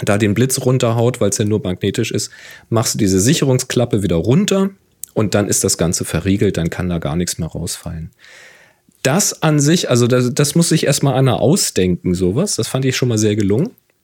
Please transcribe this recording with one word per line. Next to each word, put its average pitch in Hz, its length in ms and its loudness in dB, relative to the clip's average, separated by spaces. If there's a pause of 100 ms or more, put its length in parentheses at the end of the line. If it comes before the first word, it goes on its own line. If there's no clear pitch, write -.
da 104 140 0
den 104 160 2
Blitz 135 260 0
runterhaut, 120 600 0
weil's 104 180 0
ja 110 60 0
nur 104 180 0
magnetisch 98 500 -4
ist, - 180 -6 (400)
machst 113 240 0
du - 40 -8
diese 95 220 2
Sicherungsklappe 123 800 0
wieder 85 140 0
runter 196 540 2 (420)
und 104 220 -2
dann 104 140 2
ist - 160 -2
das 95 120 0
Ganze 85 280 -2
verriegelt, 98 520 0
dann 82 140 -2
kann 90 180 -6
da 85 100 -2
gar 76 180 -4
nichts 87 220 -4
mehr 80 100 -6
rausfallen. 82 600 -10 (920)
Das 160 400 0
an 151 180 4
sich, 156 300 2
also 123 160 4
das, 123 260 2
das 139 220 0
muss 170 140 2
sich - 180 0
erstmal 139 280 0
einer 127 260 2
ausdenken, 92 760 0
sowas. 95 420 -2
Das 110 120 -4
fand 135 160 -4
ich 127 120 0
schon 127 120 0
mal 113 100 0
sehr 104 180 2
gelungen. 107 340 0 (340)